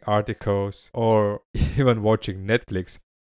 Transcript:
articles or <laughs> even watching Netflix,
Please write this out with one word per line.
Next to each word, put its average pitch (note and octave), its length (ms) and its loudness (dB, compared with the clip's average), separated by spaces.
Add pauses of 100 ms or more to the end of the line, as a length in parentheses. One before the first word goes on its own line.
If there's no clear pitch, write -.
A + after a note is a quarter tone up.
articles G#2 880 -2
or G#2+ 540 2
<laughs> - 60 -18 (240)
even B2 240 4
watching G#2 440 0
Netflix, G2+ 540 -4 (340)